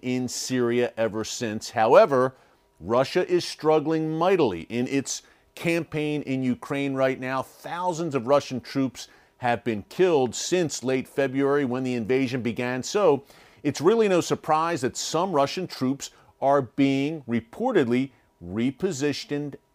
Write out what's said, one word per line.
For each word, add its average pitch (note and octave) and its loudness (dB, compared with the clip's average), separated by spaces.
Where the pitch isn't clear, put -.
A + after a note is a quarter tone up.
in B2+ -2
Syria A#2+ 0
ever A2 -2
since. G#2+ -6
However, C3 6
Russia B2 0
is F3 2
struggling D#3 0
mightily D#3+ 2
in A#2+ -4
its - -4
campaign D3+ -4
in C3 -4
Ukraine C#3 -4
right C3 0
now. C3 -6
Thousands E3 -6
of A#2 -2
Russian C3+ 2
troops - -4
have A#2+ -2
been G#2+ -4
killed D3 2
since - -2
late C3 -2
February C#3 0
when B2+ -2
the B2+ -2
invasion B2 0
began. B2 -4
So E3+ 2
it's - -2
really A3 6
no F3+ 4
surprise D#3 0
that B2 -2
some F3 -2
Russian D3+ 0
troops C3+ -4
are C#3 4
being C#3 0
reportedly C3 0
repositioned C#3 -4